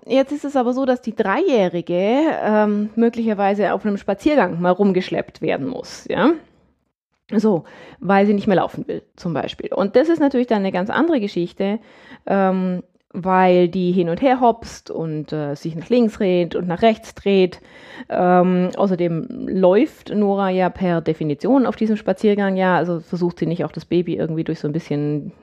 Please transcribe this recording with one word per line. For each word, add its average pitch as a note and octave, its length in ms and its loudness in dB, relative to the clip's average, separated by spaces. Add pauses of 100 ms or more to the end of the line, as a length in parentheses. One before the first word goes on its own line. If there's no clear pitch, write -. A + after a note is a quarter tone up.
jetzt C4+ 260 0
ist D4 120 -6
es C#4 120 -6
aber B3 180 0
so, C4+ 120 -2
dass B3 160 0
die G#3+ 140 -8
Dreijährige, G3+ 1040 0 (240)
ähm, G#3 520 0
möglicherweise G#3 800 0
auf F#3+ 120 -4
einem G3+ 120 -2
Spaziergang G#3 640 0
mal F3+ 120 2
rumgeschleppt F#3 680 -2
werden D#3+ 260 -2
muss, - 420 -12
ja? A#3 220 2 (1000)
So, G3+ 300 2 (360)
weil G3 260 2
sie G#3 80 2
nicht G3+ 140 -4
mehr F#3 100 4
laufen - 300 -2
will, E3 160 -8 (120)
zum E3+ 180 -6
Beispiel. - 400 -8
Und G3 220 0
das D#4 140 4
ist E4+ 100 2
natürlich C4+ 280 0
dann G#3+ 120 0
eine F#3+ 120 -2
ganz F#3+ 180 -2
andere D#4 300 0
Geschichte, G3+ 600 -4 (460)
ähm, F#3 580 0 (300)
weil F#3 540 4
die F3+ 240 0
hin F3+ 160 2
und E3 140 -4
her C4 180 2
hopst A#3 500 -2
und, D#3 440 -8
äh, D3 220 -6
sich D#3+ 200 -8
nach E3 140 -10
links A#3 240 4
dreht F3+ 420 0
und F3+ 120 -4
nach E3+ 140 -4
rechts A3 320 2
dreht. F#3+ 460 0 (500)
Ähm, F3+ 680 4
außerdem F3 520 0 (200)
läuft F#3+ 680 2
Nora G3 360 0
ja F#3 200 0
per F3 320 -2
Definition E3 640 0
auf G#3+ 100 -2
diesem A3 220 -2
Spaziergang, G3 580 0
ja, F#3 220 2
also E3+ 240 -2
versucht F3 380 -4
sie E3+ 80 -2
nicht E3 180 -2
auch - 80 -8
das D#3+ 100 -12
Baby F3 320 -2
irgendwie D#3+ 300 -4
durch D#3+ 140 -6
so - 80 -6
ein D3+ 40 -4
bisschen D3 720 -6